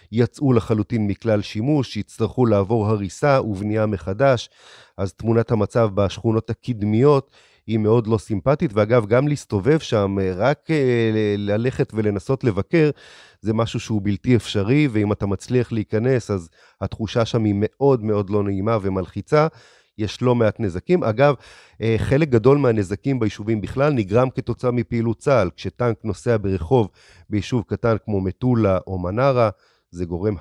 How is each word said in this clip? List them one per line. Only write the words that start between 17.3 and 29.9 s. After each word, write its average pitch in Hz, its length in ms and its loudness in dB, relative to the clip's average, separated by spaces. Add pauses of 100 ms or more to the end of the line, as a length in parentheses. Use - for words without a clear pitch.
היא 104 140 2
מאוד 117 460 0
מאוד 104 260 -2
לא 104 140 0
נעימה 101 380 -2
ומלחיצה. 98 680 -2 (500)
יש - 240 -6
לא 123 140 4
מעט 110 240 2
נזקים. 110 440 -2
אגב, 127 320 2 (460)
אה, 113 160 0
חלק 147 320 0
גדול 123 280 4
מהנזקים 117 640 0
ביישובים 110 420 -2
בכלל 127 320 0
נגרם 117 360 2
כתוצאה 123 420 -4
מפעילות 117 460 -2
צה"ל. 117 380 2
כשטנק 113 480 -4
נוסע 113 380 -2
ברחוב 95 480 0 (400)
ביישוב 104 380 -2
קטן 113 280 -2 (100)
כמו 101 160 -2
מטולה 101 560 0 (100)
או 95 120 -6
מנרה, 113 500 0 (420)